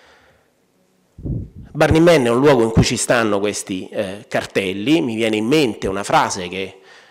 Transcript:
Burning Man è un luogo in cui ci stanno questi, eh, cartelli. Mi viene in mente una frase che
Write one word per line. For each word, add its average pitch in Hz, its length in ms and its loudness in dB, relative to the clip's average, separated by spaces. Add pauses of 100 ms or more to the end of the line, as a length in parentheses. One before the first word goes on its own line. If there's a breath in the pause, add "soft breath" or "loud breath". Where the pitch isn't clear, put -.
(1700 soft breath)
Burning 156 300 4
Man 165 220 6
è 117 40 2
un 117 100 2
luogo 131 240 6
in 113 80 0
cui 117 120 4
ci 117 140 -2
stanno 110 420 0
questi, 98 500 -6
eh, 101 380 -8
cartelli. 107 760 -2
Mi 127 120 -4
viene 110 220 -2
in 107 100 -2
mente 127 420 0
una 98 160 -6
frase 107 440 -2
che 92 320 -12 (320 loud breath)